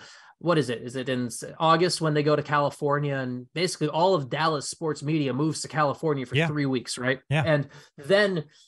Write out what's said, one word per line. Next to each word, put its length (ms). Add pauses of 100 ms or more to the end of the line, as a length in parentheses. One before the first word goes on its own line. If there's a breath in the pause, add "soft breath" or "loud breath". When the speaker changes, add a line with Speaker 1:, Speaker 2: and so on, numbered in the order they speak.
(380 loud breath)
Speaker 1:
what 200
is 120
it? 120
Is 140
it 120
in 180
s-, 180 (140)
August 420
when 140
they 100
go 100
to 80
California, 720
and 400
basically 340
all 260
of 140
Dallas 400
sports 340
media 300
moves 280
to 80
California 580
for 80
Speaker 2:
Yeah. 140
Speaker 1:
three 180
weeks, 320
right? 220 (100)
Speaker 2:
Yeah. 160
Speaker 1:
And 220 (280 loud breath)
then, 500 (220 soft breath)